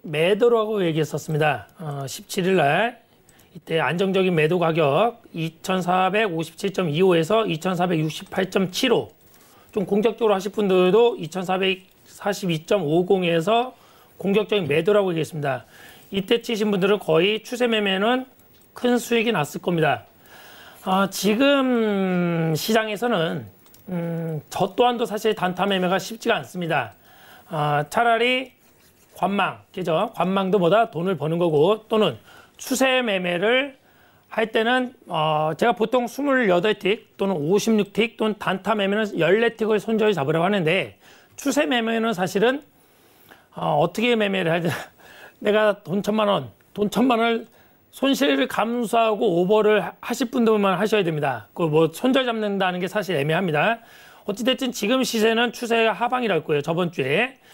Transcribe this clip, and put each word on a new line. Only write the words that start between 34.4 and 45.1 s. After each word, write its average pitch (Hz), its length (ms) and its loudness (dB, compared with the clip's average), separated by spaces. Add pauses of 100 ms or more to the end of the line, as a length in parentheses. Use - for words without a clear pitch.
때는, 247 420 0 (140)
어, 156 500 0
제가 233 160 2
보통 233 340 -2
스물여덟 220 680 0
틱 - 420 -4
또는 196 180 -2
오십육 196 580 0
틱 226 220 0
또는 214 220 -2
단타 190 380 -2
매매는 202 440 -2
열네 220 360 2
틱을 214 240 0
손절히 214 340 2
잡으라고 160 320 0
하는데, 175 540 0 (360)
추세 285 300 0
매매는 226 480 0
사실은, 202 480 0 (920)
어, 165 260 0
어떻게 220 340 0
매매를 196 360 0
하든 170 180 0
<laughs> - 720 -12